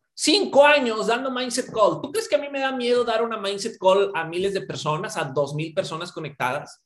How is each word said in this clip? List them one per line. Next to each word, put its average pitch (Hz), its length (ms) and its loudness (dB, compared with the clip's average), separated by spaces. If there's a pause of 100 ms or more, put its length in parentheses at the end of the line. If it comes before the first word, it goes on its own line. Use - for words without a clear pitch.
(140)
cinco 302 500 4
años 240 440 4
dando 254 240 -2
mindset 247 400 -4
call. 175 300 2
¿Tú - 100 -10
crees - 180 -4
que 294 60 4
a 285 40 0
mí 285 100 -6
me 277 100 -6
da 269 120 -2
miedo 247 320 0
dar 226 200 0
una 226 140 -4
mindset 202 420 -6
call 190 340 4
a 160 100 -2
miles 180 300 -2
de 185 80 -4
personas, 156 560 -4
a 160 60 -2
dos 143 320 -2
mil 160 180 -6
personas 170 380 -6
conectadas? 147 760 -6